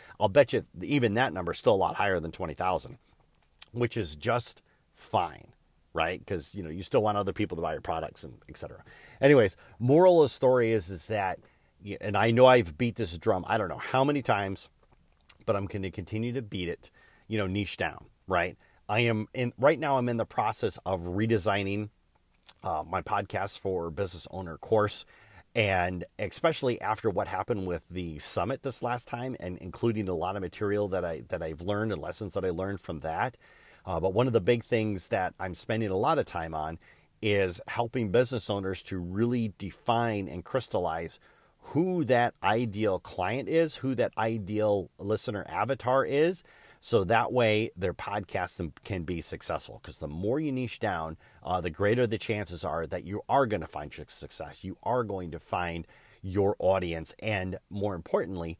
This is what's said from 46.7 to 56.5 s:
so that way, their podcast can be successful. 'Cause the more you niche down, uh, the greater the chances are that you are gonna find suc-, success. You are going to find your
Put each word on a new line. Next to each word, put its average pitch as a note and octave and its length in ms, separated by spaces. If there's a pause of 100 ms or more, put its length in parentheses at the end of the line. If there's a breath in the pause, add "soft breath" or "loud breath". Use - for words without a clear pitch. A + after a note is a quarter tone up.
so G#2+ 200
that A2+ 280
way, A2 440
their F2+ 180
podcast F#2+ 800 (100)
can F#2 200
be E2 180
successful. - 600
'Cause - 160
the D#2+ 80
more F#2+ 320
you D#3 120
niche B2+ 280
down, E2 360 (280 soft breath)
uh, F2+ 180
the F2 80
greater A2 380
the G#2+ 100
chances F#2+ 480
are D#2+ 220
that F2+ 160
you G2 260
are C3+ 160
gonna G2 220
find D2+ 260
suc-, D2+ 160
success. - 540
You F#2 180
are A#2+ 220
going F#2+ 260
to D#2+ 100
find E2+ 480 (360 soft breath)
your G2 340